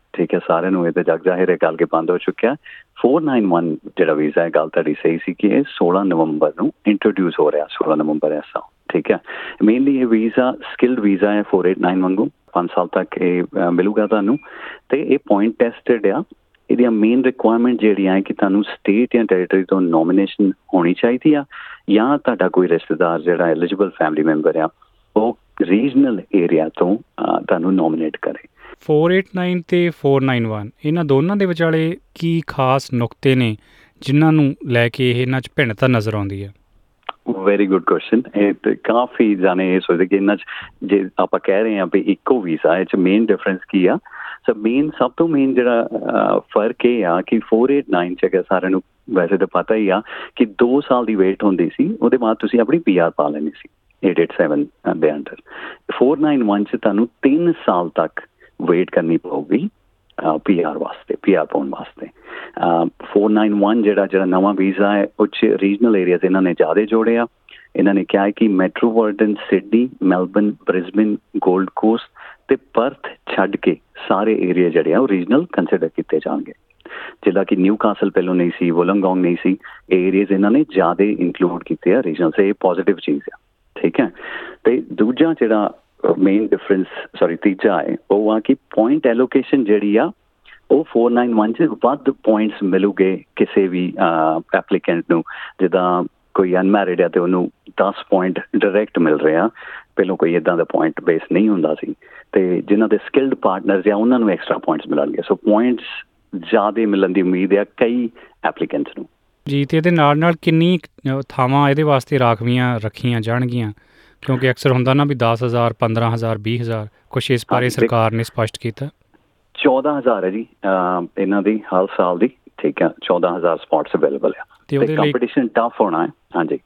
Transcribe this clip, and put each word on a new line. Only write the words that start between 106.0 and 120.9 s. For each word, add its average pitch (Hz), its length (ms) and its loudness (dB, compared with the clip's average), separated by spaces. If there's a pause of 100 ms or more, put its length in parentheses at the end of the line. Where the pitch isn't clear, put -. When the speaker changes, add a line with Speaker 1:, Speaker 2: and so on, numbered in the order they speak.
Speaker 1:
ਜ਼ਿਆਦਾ 101 460 0
ਮਿਲਣ 98 280 2
ਦੀ 92 120 0
ਉਮੀਦ 90 320 0
ਆ 101 120 0 (120)
ਕਈ 120 320 0 (360)
ਐਪਲੀਕੈਂਟਸ 78 520 -6
ਨੂੰ। - 100 -14 (400)
Speaker 2:
ਜੀ, 143 180 -2
ਤੇ 160 120 -2
ਇਹਦੇ 165 140 2
ਨਾਲ 147 260 4
ਨਾਲ 170 240 2
ਕਿੰਨੀ 170 360 2
ਕੁ, 135 400 -6
ਅਹ, 139 120 -6
ਥਾਵਾਂ 139 400 2
ਇਹਦੇ 143 140 2
ਵਾਸਤੇ 143 360 0
ਰਾਖਵੀਆਂ 123 640 0
ਰੱਖੀਆਂ 117 360 -4
ਜਾਣਗੀਆਂ? 120 500 -4 (500)
ਕਿਉਂਕਿ 131 300 0
ਅਕਸਰ 135 200 0
ਹੁੰਦਾ 127 220 2
ਨਾ 143 120 2
ਵੀ 143 100 -2
ਦਸ 117 280 0
ਹਜ਼ਾਰ, 117 360 0
ਪੰਦਰਾਂ 113 320 0
ਹਜ਼ਾਰ, 113 260 -4
ਵੀਹ 113 240 -4
ਹਜ਼ਾਰ, 113 260 -6 (220)
ਕੁਛ - 220 -4
ਇਸ 120 200 -2
ਬਾਰੇ 123 120 2
Speaker 1:
ਹਾਂਜੀ, 127 120 -2
Speaker 2:
ਸਰਕਾਰ 113 360 2
ਨੇ 113 120 -2
ਸਪਸ਼ਟ - 340 -6
ਕੀਤਾ? 131 320 -8 (640)
Speaker 1:
ਚੌਦਾਂ 139 440 0
ਹਜ਼ਾਰ 113 260 0
ਹੈ 95 40 0
ਜੀ, 110 160 -6 (200)
ਅਹ, 90 400 0 (120)